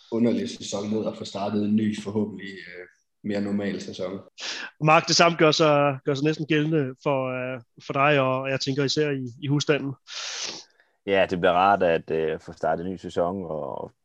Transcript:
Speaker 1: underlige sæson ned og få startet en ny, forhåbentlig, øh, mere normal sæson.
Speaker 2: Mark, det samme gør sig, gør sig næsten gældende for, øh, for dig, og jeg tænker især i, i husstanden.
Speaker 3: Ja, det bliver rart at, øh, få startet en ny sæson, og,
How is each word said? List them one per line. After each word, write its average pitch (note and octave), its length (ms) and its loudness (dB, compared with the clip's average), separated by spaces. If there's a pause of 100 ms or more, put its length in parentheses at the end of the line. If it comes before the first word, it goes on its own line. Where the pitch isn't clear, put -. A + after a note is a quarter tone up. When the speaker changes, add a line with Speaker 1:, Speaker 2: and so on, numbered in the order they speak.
(120)
Speaker 1:
underlige A2+ 360 0
sæson G#2 420 -8
ned A2 100 -2
og G#2+ 180 -6
få - 80 -10
startet G#2 400 -2
en G#2 100 2
ny, G#2+ 280 0
forhåbentlig, G2 460 -4
øh, F2+ 380 -16 (360)
mere G2+ 180 -4
normal G2+ 400 -4
sæson. G2 380 -8 (640)
Speaker 2:
Mark, D#3 240 6
det E3 80 2
samme E3+ 220 6
gør D#3 140 6
sig, C#3+ 540 4
gør D3 80 0
sig C#3 120 -2
næsten D#3 200 0
gældende D3+ 580 0
for, C3 260 0
øh, B2+ 320 -6 (240)
for - 80 -8
dig, C#3 280 4
og C3 280 0
jeg C3+ 100 -2
tænker C#3 240 -2
især D3+ 260 0
i, C3+ 180 -4 (140)
i D3 60 -6
husstanden. C#3 460 0 (1120)
Speaker 3:
Ja, G2 240 4
det F#2 100 -2
bliver F2 140 4
rart F#2+ 300 6
at, E2 280 2
øh, D#2+ 280 0
få - 140 -16
startet E2 320 -2
en F#2+ 60 -6
ny F2+ 60 -8
sæson, F2+ 480 -4
og, C#2+ 460 -8 (140)